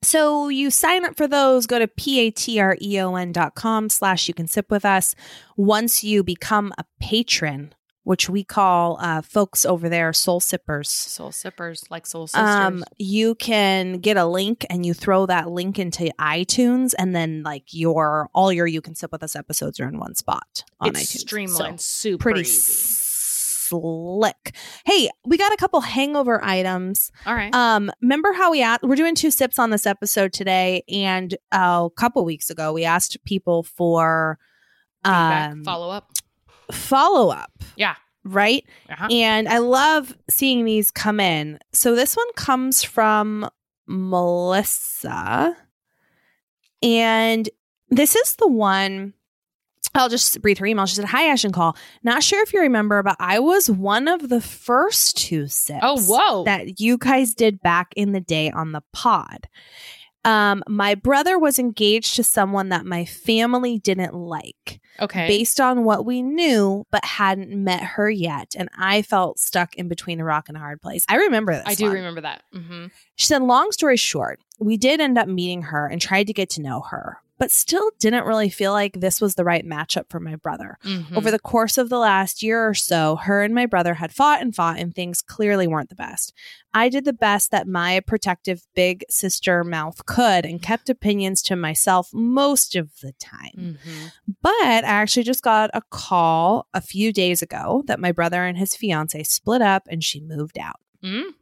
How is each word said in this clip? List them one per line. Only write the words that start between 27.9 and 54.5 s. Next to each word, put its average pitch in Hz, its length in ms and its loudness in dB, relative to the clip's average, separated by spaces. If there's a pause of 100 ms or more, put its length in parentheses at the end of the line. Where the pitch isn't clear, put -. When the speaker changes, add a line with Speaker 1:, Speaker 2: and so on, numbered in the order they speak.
Speaker 1:
remember 302 320 4
how 359 180 4
we 294 100 2
asked, 233 220 2
we're 269 140 4
doing 330 180 2
two 311 160 2
sips - 260 0
on 233 120 2
this 208 160 0
episode 196 480 0
today, 185 560 0
and, 185 440 -2 (200)
uh, 175 320 4
a 170 40 -2
couple 240 360 0
weeks 165 240 -6
ago 156 240 -4
we 165 100 -2
asked 170 400 0
people 175 400 0
for, 160 720 0 (680)
Speaker 2:
Feedback, 160 480 2
Speaker 1:
um, 151 100 -14
Speaker 2:
follow-up. 175 480 -8 (600)
Speaker 1:
follow-up. 269 800 2 (240)
Speaker 2:
Yeah. 190 200 -2 (280)
Speaker 1:
Right? 202 400 2 (260)
Speaker 2:
Uh-huh. 165 220 -8
Speaker 1:
And 220 380 2
I 233 80 4
love 262 580 2 (140)
seeing 254 360 2
these 214 260 0
come 214 280 -2
in. 156 400 -2 (140)
So 240 220 4
this 247 200 0
one 466 180 -2
comes 262 500 0
from 214 680 0 (380)
Melissa. 185 1700 -2 (1300)
And 226 680 2 (400)
this 285 260 4
is 480 200 2
the 440 120 4
one, 196 680 0 (840)
I'll 254 140 4
just - 320 0
read 202 160 4
her 190 80 -6
email. 208 200 0
She 185 100 -2
said, 202 100 -4
"Hi, 269 220 2
Ash 269 160 4
and 202 100 0
Call. 165 220 2 (280)
Not 240 200 4
sure 392 180 2
if 427 120 0
you 392 80 4
remember, 208 420 2
but 190 160 2
I 185 200 2
was 330 300 4
one 208 380 2
of 320 220 0
the 240 120 2
first - 760 0